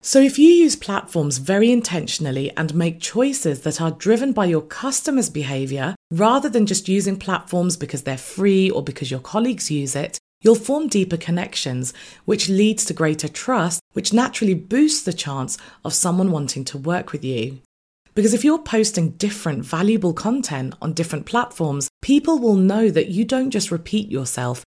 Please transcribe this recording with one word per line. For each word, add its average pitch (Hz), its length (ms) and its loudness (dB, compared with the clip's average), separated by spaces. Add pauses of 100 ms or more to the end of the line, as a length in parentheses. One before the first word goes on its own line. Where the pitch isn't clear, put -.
So 269 160 6
if 269 160 4
you 302 120 8
use 339 260 8
platforms 147 640 -4
very 196 320 4
intentionally 156 840 -2
and 156 180 -4
make 170 260 0
choices 247 600 -2
that 151 200 -4
are 160 120 -2
driven 233 400 0
by 202 140 0
your 165 140 2
customers' 269 680 -2
behavior, 135 640 -4 (160)
rather 233 380 2
than 220 180 2
just 190 220 -4
using 196 280 0
platforms 180 600 -2
because 139 260 -8
they're 131 160 -6
free 190 500 2
or - 140 -2
because 135 300 -8
your 127 80 -6
colleagues 220 500 -2
use 139 240 -2
it, - 240 -6 (240)
you'll 226 140 8
form 277 320 -2
deeper 185 280 0
connections, 147 760 -4 (300)
which 202 240 0
leads 208 380 2
to 175 60 -6
greater 156 360 -2
trust, 180 520 -2 (120)
which 185 200 -2
naturally 226 420 2
boosts 294 500 0
the 180 80 -4
chance 135 440 -6 (280)
of 160 100 -4
someone 185 380 2
wanting 143 320 -4
to 139 140 -10
work 175 340 -4
with 151 120 -8
you. 131 360 -4 (540)
Because 214 200 4
if 269 100 0
you're 311 140 4
posting 214 520 0
different 165 540 -4
valuable 185 480 0
content 160 680 -4
on 160 120 -4
different 165 320 -6
platforms, 165 640 -2 (140)
people 285 380 2
will 220 160 4
know 196 340 4
that 160 180 0
you 196 160 0
don't 262 260 0
just 208 200 -2
repeat 208 400 -4
yourself, 123 640 -4